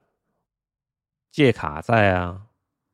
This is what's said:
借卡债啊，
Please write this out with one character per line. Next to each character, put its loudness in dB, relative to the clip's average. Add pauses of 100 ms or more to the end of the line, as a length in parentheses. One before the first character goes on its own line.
(1300)
借 2
卡 -6
债 2
啊， -6 (460)